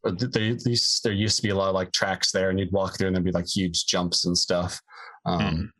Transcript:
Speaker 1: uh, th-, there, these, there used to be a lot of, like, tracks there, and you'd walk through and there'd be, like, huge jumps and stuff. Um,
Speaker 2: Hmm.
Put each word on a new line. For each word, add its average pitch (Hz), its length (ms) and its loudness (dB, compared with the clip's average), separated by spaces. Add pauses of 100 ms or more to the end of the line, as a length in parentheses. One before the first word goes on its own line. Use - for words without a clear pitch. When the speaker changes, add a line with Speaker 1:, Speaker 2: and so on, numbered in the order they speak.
Speaker 1:
uh, 95 100 0
th-, 123 160 -2
there, 110 220 2 (100)
these, - 400 2
there 113 80 2
used 101 260 2
to - 60 -4
be 107 60 2
a 98 60 2
lot 98 120 2
of, 95 80 0
like, 92 160 0
tracks - 400 0
there, 95 200 2
and 95 80 0
you'd 92 120 -2
walk 95 260 0
through 95 100 0
and 92 80 2
there'd 90 100 2
be, 92 60 0
like, 87 160 -2
huge 92 400 -2
jumps 90 380 0
and 87 120 0
stuff. 90 420 0 (460)
Um, 87 160 0 (140)
Speaker 2:
Hmm. 82 100 -2 (140)